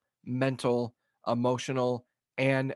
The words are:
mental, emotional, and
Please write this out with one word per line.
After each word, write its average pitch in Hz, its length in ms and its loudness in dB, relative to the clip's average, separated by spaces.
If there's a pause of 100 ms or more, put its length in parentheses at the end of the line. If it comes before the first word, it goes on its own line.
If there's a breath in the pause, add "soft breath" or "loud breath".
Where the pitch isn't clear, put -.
(260)
mental, 123 680 0 (320)
emotional, 123 800 0 (320)
and 135 380 0